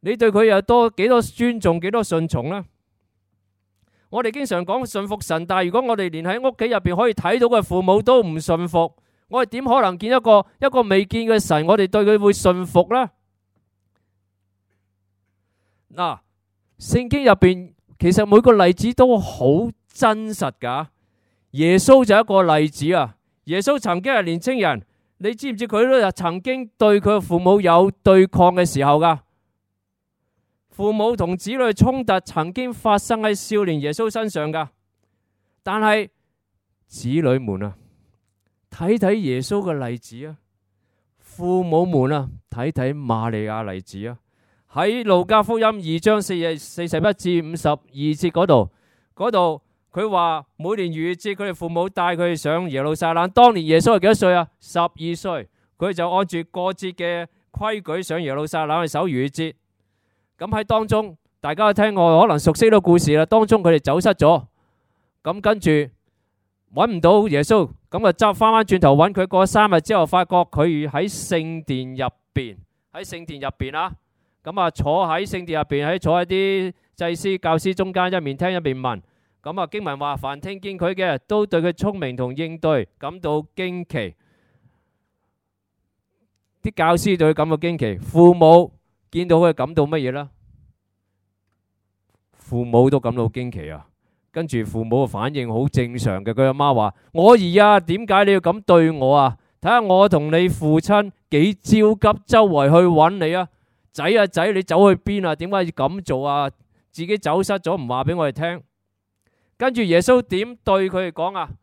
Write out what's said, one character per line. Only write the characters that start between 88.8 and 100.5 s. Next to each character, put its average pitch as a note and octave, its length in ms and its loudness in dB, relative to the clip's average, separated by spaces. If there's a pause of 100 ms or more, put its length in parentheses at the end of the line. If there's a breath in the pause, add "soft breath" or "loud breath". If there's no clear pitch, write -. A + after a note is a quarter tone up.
見 F3 160 -4
到 E3+ 100 4
佢 E3+ 180 4
感 C#3 180 -6
到 D#3+ 120 0
乜 D3 240 -4
嘢 B2+ 40 -6
呢？ C#3+ 160 -12 (2000)
父 - 320 -8
母 A#2+ 260 4
都 C#3 100 0
感 A#2+ 140 -6
到 A#2+ 120 -4
驚 B2 240 -8
奇 D#2 200 -14
啊！ D2+ 160 -18 (440)
跟 E3 160 -8
住 B2 160 -4
父 A2 220 -6
母 A#2+ 200 0
嘅 A#2+ 40 -6
反 A2+ 260 -6
應 B2+ 160 -6
好 A#2 160 -2
正 B2 300 -4
常 G2+ 260 -4
嘅， A2 120 -6
佢 C3 100 0
阿 C3+ 80 2
媽 C#3+ 220 0
話： G#2 200 0 (180)
「我 G#3 260 8
兒 F#3 260 2
啊， G#3 160 6
點 F3+ 260 -8
解 G3+ 180 2
你 G3 80 4
要 F#3+ 80 2
噉 F3+ 220 -2
對 E3 280 6
我 C#3 260 2
啊？ C3+ 220 2 (240)
睇 E3+ 80 -2
吓 A#3+ 100 2
我 G3 260 4
同 D#3 240 0
你 F3 180 2
父 D#3 300 0